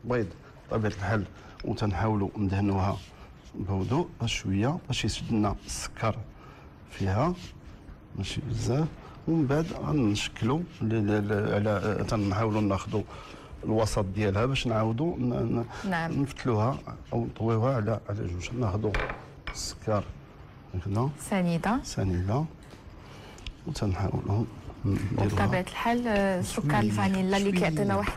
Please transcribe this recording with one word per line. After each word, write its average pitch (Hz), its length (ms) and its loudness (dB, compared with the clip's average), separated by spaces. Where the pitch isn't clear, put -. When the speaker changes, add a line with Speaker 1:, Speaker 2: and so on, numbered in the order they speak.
Speaker 1:
بيض 120 220 2
بطبيعه 107 240 0
الحال 98 320 0
وتنحاولوا 104 720 2
ندهنوها 98 600 2
بهدوء 98 520 0
شويه 110 520 2
باش - 180 -2
يسد - 260 -2
لنا 104 240 4
السكر - 500 -2
فيها، 107 420 2
ماشي - 340 -4
بزاف. 113 380 2
ومن 156 200 4
بعد 151 260 2
غنشكلوا 135 840 2
ل-، 117 40 0
ل-، 107 420 4
ل-، 107 260 2
على، 104 540 2
تنحاولوا 107 540 2
ناخذوا 98 420 0
الوسط 110 420 2
ديالها 101 400 2
باش 131 220 2
نعاودوا 113 500 2
ن-، 123 160 2
ن-، 120 560 0
Speaker 2:
نعم. 165 320 0
Speaker 1:
نفتلوها 131 580 2
او 120 120 2
نطويوها 117 500 2
على، 107 240 0
على 104 180 -2
جوج. 90 220 -4
ناخذوا 107 320 0
السكر - 500 -2
هكذا. 104 360 0
Speaker 2:
سنيده. 185 640 2
Speaker 1:
سنيده. 101 640 0
وتنحاولوا 101 800 0
نديروها. 98 400 0
Speaker 2:
وبطبيعة 98 360 2
الحال، 233 460 0
آه، 196 340 2
سكر 165 280 -2
Speaker 1:
شوية، - 100 4
Speaker 2:
الفانيلا 185 580 4
اللي 202 140 4
Speaker 1:
شوية. 180 80 4
Speaker 2:
كيعطينا 170 360 4
واحد 202 220 0